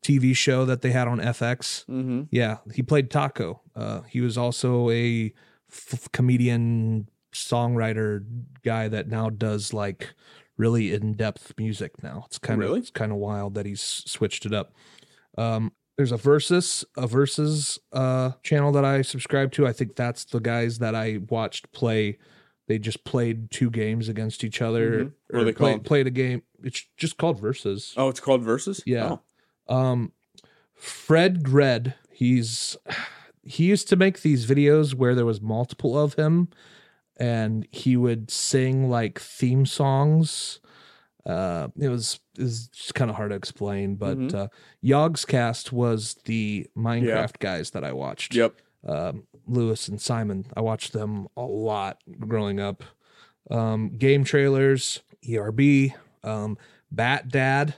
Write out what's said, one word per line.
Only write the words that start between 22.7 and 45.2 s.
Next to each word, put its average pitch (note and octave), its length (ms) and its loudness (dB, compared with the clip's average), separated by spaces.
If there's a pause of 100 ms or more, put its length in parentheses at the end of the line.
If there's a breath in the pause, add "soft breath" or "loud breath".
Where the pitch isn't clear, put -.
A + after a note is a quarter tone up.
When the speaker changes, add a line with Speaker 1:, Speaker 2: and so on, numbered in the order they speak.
Speaker 1:
just G#2+ 260 -6
played A2+ 460 -2
two B2 200 0
games A2 380 -2
against A2 360 -6
each A2 180 -4
other. A2+ 300 2
Speaker 2:
Mm-hmm. A2 120 0
What - 320 -8
are A#2+ 60 4
Speaker 1:
Or - 20 6
Speaker 2:
they A2+ 80 4
Speaker 1:
play-, C#3+ 200 4
Speaker 2:
called? G#2+ 120 -4
Speaker 1:
played C#3 220 4
a B2+ 40 0
game. B2+ 320 -2 (200)
It's - 240 -8 (100)
just - 220 -6
called D#3+ 220 0
Versus. G#2+ 560 -4
Speaker 2:
Oh, C3+ 120 4
it's B2+ 120 -4
called C3+ 240 4
Versus? D3 420 -2
Speaker 1:
Yeah. B2 300 0
Speaker 2:
Oh. - 40 -14 (480)
Speaker 1:
Um, B2+ 440 0 (640 soft breath)
Fred E3+ 680 2
Gred, C3 520 4 (180)
he's, A#2+ 640 0 (640 loud breath)
he D#3 220 0
used G3 240 4
to G3 80 6
make F#3+ 260 4
these C3 240 4
videos C#3+ 480 4
where B2+ 200 4
there B2 120 2
was G#2+ 140 0
multiple A#2 580 -2
of D3 160 2
him, E3 340 4 (680 soft breath)
and A2+ 560 0
he B2+ 240 2
would A#2 340 0
sing, C3 600 0
like, A2+ 280 -2
theme C3 480 2
songs. D3 920 2 (640 soft breath)
Uh, F2 440 -4 (100)
it C#3+ 100 0
was, A#2+ 320 -4 (180)
it - 40 -2
was A#2 260 -4
just - 260 -14
kinda A3 200 0
hard G#2 160 -4
to G2+ 60 -4
explain, G2 600 -4
but, G2+ 220 -4
Speaker 2:
Mm-hmm. C3 180 -4
Speaker 1:
uh, G2 100 -4 (380 soft breath)
Yogscast C3+ 880 0